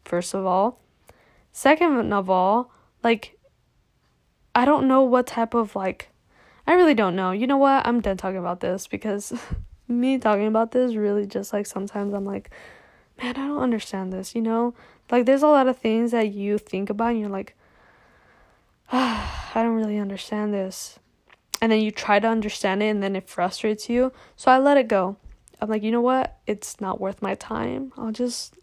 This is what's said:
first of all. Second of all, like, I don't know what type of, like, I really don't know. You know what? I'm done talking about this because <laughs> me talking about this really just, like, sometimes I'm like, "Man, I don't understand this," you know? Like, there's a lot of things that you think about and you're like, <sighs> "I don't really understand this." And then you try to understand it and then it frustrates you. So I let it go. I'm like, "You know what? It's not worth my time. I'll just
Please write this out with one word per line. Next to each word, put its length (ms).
first 300
of 120
all. 360
Second 580
of 180
all, 420
like, 360
I 120
don't 220
know 160
what 240
type 260
of, 220
like, 340
I 60
really 200
don't 220
know. 160
You 160
know 100
what? 300
I'm 140
done 160
talking 200
about 220
this 280
because 460
<laughs> 240
me 300
talking 300
about 240
this 240
really 300
just, 280
like, 120
sometimes 480
I'm 120
like, 240
"Man, 200
I 100
don't 140
understand 500
this," 240
you 60
know? 320
Like, 160
there's 180
a 40
lot 200
of 100
things 340
that 220
you 240
think 320
about 220
and 80
you're 100
like, 260
<sighs> 580
"I 640
don't 200
really 240
understand 540
this." 460
And 100
then 100
you 100
try 280
to 80
understand 540
it 60
and 160
then 120
it 140
frustrates 580
you. 240
So 160
I 60
let 200
it 100
go. 300
I'm 80
like, 140
"You 80
know 100
what? 360
It's 340
not 180
worth 220
my 140
time. 600
I'll 160
just 520